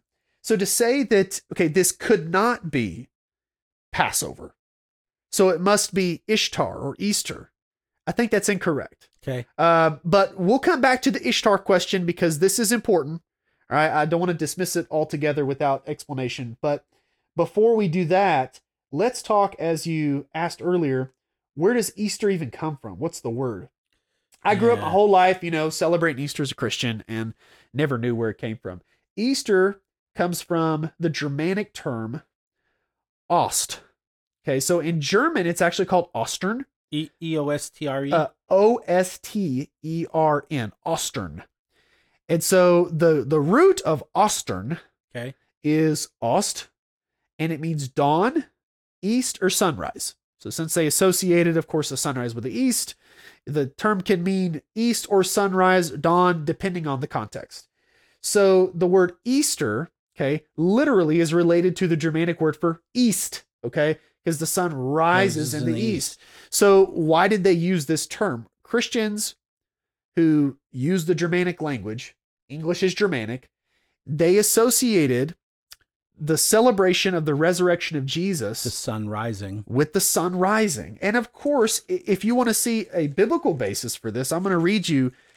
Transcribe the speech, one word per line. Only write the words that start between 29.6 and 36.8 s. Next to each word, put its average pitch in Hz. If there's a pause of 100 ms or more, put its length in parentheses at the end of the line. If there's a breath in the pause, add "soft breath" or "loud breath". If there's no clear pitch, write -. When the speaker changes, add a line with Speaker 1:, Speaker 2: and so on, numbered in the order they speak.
Speaker 1:
comes 175
from 160
the 165
Germanic 156
term 117 (1080)
Ost. - (640)
Okay, 135
so 175
in 160
German, 220
it's 170
actually 175
called 180
Ostern. 202 (240)